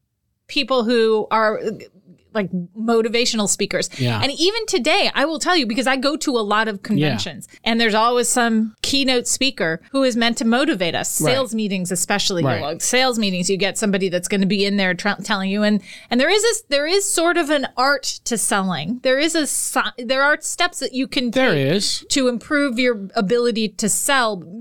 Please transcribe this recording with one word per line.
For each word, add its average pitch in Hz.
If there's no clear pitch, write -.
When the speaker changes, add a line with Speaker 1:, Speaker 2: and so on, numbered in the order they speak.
Speaker 1:
people 269
who 220
are, 220
uh, 214
like, 208
motivational 226
speakers. -
Speaker 2:
Yeah. 120
Speaker 1:
And 269
even 392
today, 320
I 262
will 302
tell 359
you, 277
because 226
I 262
go 277
to 285
a -
lot 214
of 208
Speaker 2:
Yeah. 196
Speaker 1:
conventions, -
and 226
there's 220
always 240
some 226
keynote 254
speaker 190
who 269
is 254
meant 233
to 262
motivate 226
us. -
Speaker 2:
Right. -
Speaker 1:
Sales 254
meetings, 196
especially. 190
Speaker 2:
Right. 120
Speaker 1:
Well, 156
sales 254
meetings, 190
you 196
get 185
somebody 196
that's 180
gonna 196
be 196
in 202
there 185
tr-, 190
telling 190
you. 208
And, 214
and 240
there 302
is 415
this, 453
there 285
is 392
sort 339
of 311
an 277
art 277
to 233
selling. 190
There 262
is 320
a 320
si-, -
there 262
are 294
steps -
that -
you 262
can 247
Speaker 2:
There 254
Speaker 1:
take 139
Speaker 2:
is. -
Speaker 1:
to 262
improve 262
your 233
ability 226
to 214
sell. 220